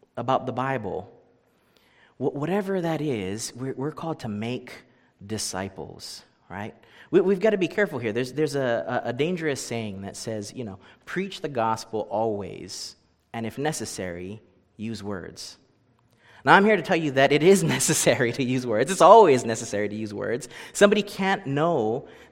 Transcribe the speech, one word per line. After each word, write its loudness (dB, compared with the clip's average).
about -2
the -4
Bible. -6
Wh-, -2
whatever -2
that -2
is, -4
we're, -8
we're -6
called -8
to -8
make -6
disciples, -10
right? -10
We, 6
we've 2
gotta 2
be 0
careful -2
here. -2
There's, -4
there's -2
a, -2
a, -4
a -2
dangerous -4
saying -8
that -12
says, -8
you -10
know, -12
"Preach -8
the -6
gospel -2
always, -6
and -8
if -10
necessary, -8
use -10
words." -12
Now, 8
I'm 8
here 6
to -2
tell 0
you -2
that 4
it 4
is 6
<laughs> 0
necessary 2
to 2
use -2
words. 0
It's -2
always 10
necessary -4
to -8
use -8
words. -6
Somebody 6
can't -4
know 0